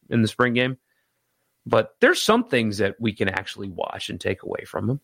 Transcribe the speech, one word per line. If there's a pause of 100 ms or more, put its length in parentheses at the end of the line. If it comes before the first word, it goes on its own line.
in
the
spring
game. (880)
But
there's
some
things
that
we
can
actually
watch
and
take
away
from
them.